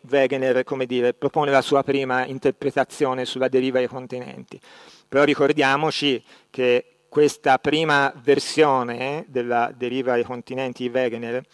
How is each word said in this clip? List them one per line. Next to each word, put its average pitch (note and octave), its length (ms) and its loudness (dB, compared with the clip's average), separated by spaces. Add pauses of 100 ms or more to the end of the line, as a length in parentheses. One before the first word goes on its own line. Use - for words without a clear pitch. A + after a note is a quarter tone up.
Wegener, C3 560 2
come C3 220 -4
dire, B2 280 0
propone C#3+ 380 -2
la C3+ 100 6
sua C#3 220 2
prima C3 420 -2
interpretazione C3+ 1000 -2
sulla B2+ 240 -2
deriva C3 300 0
dei B2+ 80 0
continenti. B2+ 680 -14 (520)
Però C3+ 140 4
ricordiamoci C#3+ 1000 2 (260)
che B2 500 0 (100)
questa C#3+ 480 2
prima D3 560 0 (100)
versione C3+ 1040 0
della A#2+ 480 -2
deriva B2 380 -4
dei A#2+ 100 0
continenti B2+ 600 -8
di B2 60 -4
Wegener, A#2+ 540 -4 (100)